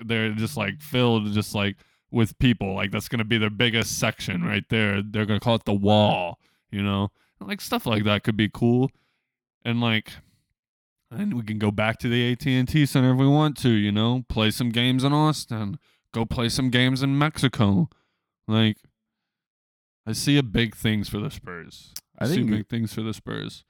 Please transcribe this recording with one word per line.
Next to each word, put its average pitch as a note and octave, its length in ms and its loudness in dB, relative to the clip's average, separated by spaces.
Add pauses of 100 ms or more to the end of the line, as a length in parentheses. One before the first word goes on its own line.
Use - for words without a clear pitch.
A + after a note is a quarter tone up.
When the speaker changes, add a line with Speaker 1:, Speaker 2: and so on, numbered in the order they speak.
Speaker 1:
they're A2 280 -2
just, A2 220 -4
like, G2+ 260 -4
filled A2+ 520 2
just, G#2 200 -2
like, G2+ 220 -2 (360)
with A2+ 280 2
people. G2+ 360 2
Like, G2 160 -4
that's G#2+ 180 -6
gonna A2+ 160 -4
be A2+ 120 0
their G#2+ 120 0
biggest A2 500 0
section G#2 460 -4
right G#2 240 -2
there. G#2 320 2
They're G#2+ 240 -4
gonna G2+ 160 0
call A#2 140 2
it A2 100 -4
the G#2+ 80 0
wall, G2+ 640 2 (320)
you G2+ 100 -4
know? G2+ 300 0 (300)
Like, G3 180 -8
stuff - 260 -4
like G#2+ 200 0
that G#2 180 2
could A2 140 -2
be G#2+ 100 2
cool. A#2+ 420 0 (760)
And, A#2 160 -2
like, A2+ 320 -2 (960)
and G3 220 -4
we A#2+ 100 -4
can G#2+ 160 -6
go G#2 120 2
back G#2+ 280 -2
to - 80 -4
the A#2+ 140 0 (100)
A B2 40 -2
T C3 220 -2
and B2+ 120 0
T D3+ 160 4
Center C3 280 4
if B2+ 60 2
we C3+ 80 4
want D3+ 300 2
to, B2+ 120 0
you G#2 220 2
know? A#2 380 0
Play A2 220 2
some A#2+ 180 -2
games B2 340 0
in C#3 80 2
Austin. C#3 680 -2 (360)
Go A2+ 120 -2
play A#2 220 -2
some C3 220 0
games B2+ 340 2
in C#3 140 0
Mexico. C3+ 720 2 (580)
Like, A2 300 2 (1300)
I A2 80 -6
see C#3+ 240 2
a C#3 60 4
big A2+ 320 -2
things G#2+ 340 -2
for G#2 100 -6
the G#2 120 -6
Spurs. - 600 -16 (240)
I - 80 -4
Speaker 2:
I - 20 0
Speaker 1:
see D#3+ 80 0
Speaker 2:
think A#2+ 160 0
Speaker 1:
big G#2+ 160 -2
things A2+ 260 -4
for A2 80 -6
the A2 120 -6
Spurs. G#2+ 560 -12